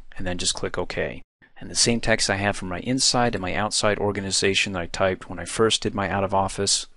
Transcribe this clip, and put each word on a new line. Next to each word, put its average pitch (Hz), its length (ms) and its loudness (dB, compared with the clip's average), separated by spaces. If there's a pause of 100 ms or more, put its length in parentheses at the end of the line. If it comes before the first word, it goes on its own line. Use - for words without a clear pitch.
(180)
and 95 100 -2
then 87 100 -2
just - 160 0
click - 240 -4
OK. 87 460 -4 (360)
And 98 120 -12
the 92 40 -8
same 120 260 2
text 113 280 2
I 98 60 2
have 98 200 0
from 92 140 -6
my 87 100 -6
inside 123 540 2
and 95 80 -4
my 90 140 -2
outside 104 420 2
organization 98 760 0
that 87 80 -2
I 85 60 -4
typed 95 420 0
when 82 100 -8
I 85 60 -8
first - 360 2
did 101 140 -2
my 98 140 -2
out 98 140 0
of 98 100 0
office 98 520 2 (120)